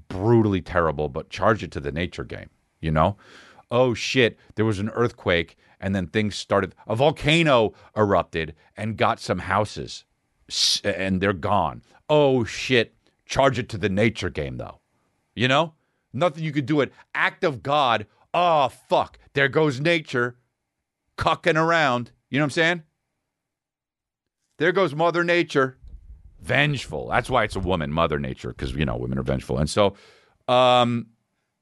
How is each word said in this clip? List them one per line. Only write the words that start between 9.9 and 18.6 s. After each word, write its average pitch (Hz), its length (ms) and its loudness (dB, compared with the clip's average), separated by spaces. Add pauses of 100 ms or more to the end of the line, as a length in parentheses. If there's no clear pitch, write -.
s-, - 360 -2
and 95 360 -2
they're 98 120 2
gone. 85 500 -2 (260)
Oh, 139 360 4
shit, - 500 -2 (320)
charge 135 320 2
it 110 120 -6
to 107 80 -8
the 98 100 0
nature 101 420 0
game, 67 260 -8
though. 57 220 -14 (560)
You 120 140 0
know? 156 260 0 (380)
Nothing 160 300 -2
you 156 100 -6
could 139 140 -2
do 147 140 2
it. 127 120 0 (220)
Act 185 300 -2
of 139 180 -2
God. 131 440 0 (280)
Oh, 160 340 2